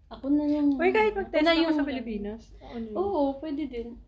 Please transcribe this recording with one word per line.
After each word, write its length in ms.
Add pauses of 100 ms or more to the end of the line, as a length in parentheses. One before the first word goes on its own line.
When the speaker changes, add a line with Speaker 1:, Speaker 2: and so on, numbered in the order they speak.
Speaker 1:
Ako 200
na 160
yung 300
Speaker 2:
Uy, 160
kahit 240
Speaker 1:
ako 80
Speaker 2:
mag-test 180
Speaker 1:
na 120
Speaker 2:
ako 100
Speaker 1:
yung 100
Speaker 2:
sa 120
Pilipinas. 560 (180)
Ako 160
na 80
yun. 100
Speaker 1:
Oo, 280 (180)
pwede 260
din. 220 (200)